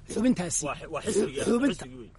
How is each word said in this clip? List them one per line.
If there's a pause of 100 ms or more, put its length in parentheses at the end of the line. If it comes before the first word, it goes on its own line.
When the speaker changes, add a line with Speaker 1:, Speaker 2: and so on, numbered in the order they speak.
Speaker 1:
Xubintaasi,
Speaker 2:
Waa
xi-,
waa
xisbiga,
Speaker 1:
xu-,
xubinta,
Speaker 2:
xisbiga
weyn.